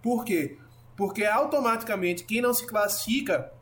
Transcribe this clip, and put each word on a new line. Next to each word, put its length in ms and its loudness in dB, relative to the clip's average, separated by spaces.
Por 200 2
quê? 360 -2
Porque 300 -2
automaticamente 960 0
quem 200 -2
não 100 2
se 140 -2
classifica 840 0